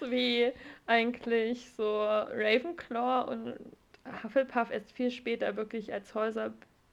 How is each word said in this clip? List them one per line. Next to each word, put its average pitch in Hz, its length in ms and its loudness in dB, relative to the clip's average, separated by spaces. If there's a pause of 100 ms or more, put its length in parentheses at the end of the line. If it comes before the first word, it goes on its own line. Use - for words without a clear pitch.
wie 247 500 4 (340)
eigentlich 233 800 2 (120)
so 214 260 0
Ravenclaw 233 1300 0
und 226 220 -6 (680)
Hufflepuff 247 480 2
erst - 200 -6
viel 247 200 -2
später 226 440 -2
wirklich 214 380 -6
als - 200 -8
Häuser 220 400 -2 (400)